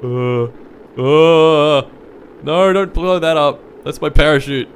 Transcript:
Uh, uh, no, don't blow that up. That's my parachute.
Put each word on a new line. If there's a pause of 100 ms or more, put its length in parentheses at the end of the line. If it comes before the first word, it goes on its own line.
Uh, (560)
uh, (540)
no,
don't
blow
that
up. (240)
That's
my
parachute.